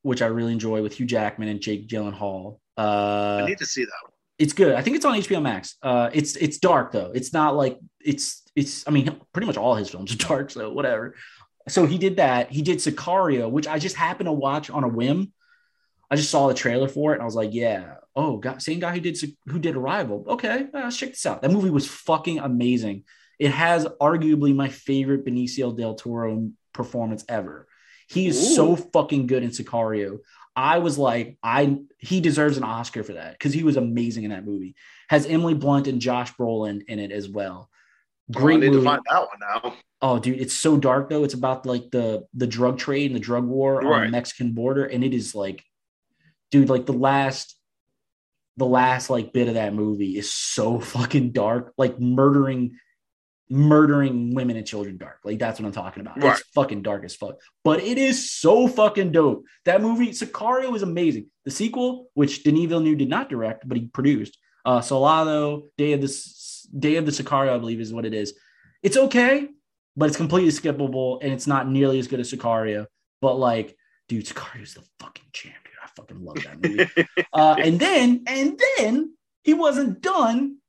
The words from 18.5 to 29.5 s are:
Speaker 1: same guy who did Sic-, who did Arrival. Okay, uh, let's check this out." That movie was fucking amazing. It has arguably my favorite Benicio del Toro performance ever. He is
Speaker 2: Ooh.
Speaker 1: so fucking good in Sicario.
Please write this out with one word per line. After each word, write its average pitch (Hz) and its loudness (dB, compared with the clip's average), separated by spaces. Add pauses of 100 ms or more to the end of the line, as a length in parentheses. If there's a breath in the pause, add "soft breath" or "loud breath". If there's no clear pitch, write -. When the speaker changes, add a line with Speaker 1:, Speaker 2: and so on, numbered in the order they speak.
Speaker 1:
same 165 -4
guy 175 -4
who 175 -4
did 165 -6
Sic-, 147 -10 (120)
who 139 -6
did 156 -2
Arrival. 131 -4
Okay, 247 -4
uh, 285 -8
let's 240 -8
check 269 -8
this - -12
out." 135 -4
That 135 2
movie 190 2
was 143 0
fucking 160 -2
amazing. 120 -2 (340 soft breath)
It 147 4
has 165 2 (140)
arguably 151 4
my 139 0
favorite 135 -2
Benicio 123 -2
del 113 -6
Toro 113 -4 (200)
performance 113 -6
ever. 90 -8 (400 soft breath)
He 185 0
is 156 0
Speaker 2:
Ooh. - 4
Speaker 1:
so 160 6
fucking 143 0
good 127 2
in 120 -4
Sicario. 110 -4 (360 soft breath)